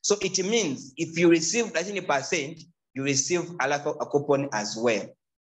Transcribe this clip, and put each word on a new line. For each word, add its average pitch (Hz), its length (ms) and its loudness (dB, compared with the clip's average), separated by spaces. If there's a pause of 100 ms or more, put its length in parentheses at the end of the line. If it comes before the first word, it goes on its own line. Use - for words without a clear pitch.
So 202 180 2
it 190 240 -2
means 185 540 -2
if 160 200 -6
you 175 120 6
receive 170 380 4
thirteen 180 360 -4
percent, 151 560 -2 (360)
you 135 80 -6
receive 143 400 0 (180)
a 131 80 2
lot 143 160 -2
of 151 160 -4
a 120 60 -2
coupon 139 440 2
as - 240 -4
well. 110 300 0 (380)